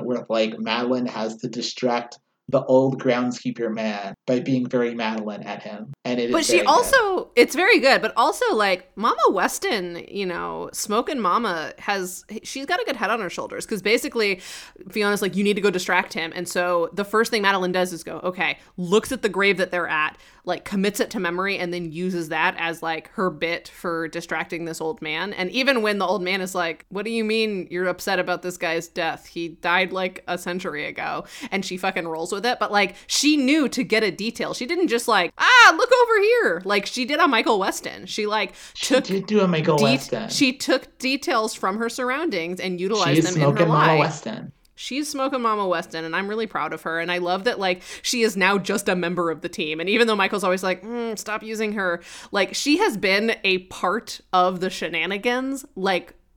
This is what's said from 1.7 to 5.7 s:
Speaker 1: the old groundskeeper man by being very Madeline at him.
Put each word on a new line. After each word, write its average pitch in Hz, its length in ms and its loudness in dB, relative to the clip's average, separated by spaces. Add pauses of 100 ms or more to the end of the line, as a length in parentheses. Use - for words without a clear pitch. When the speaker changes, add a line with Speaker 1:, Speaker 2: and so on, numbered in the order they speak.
Speaker 1:
the 135 180 2
old 131 360 4
groundskeeper 120 720 0
man 104 400 -4 (140)
by 123 120 2
being 127 300 0
very 120 240 0
Madeline 110 480 -4
at 101 220 -10
him. 107 280 -14 (140)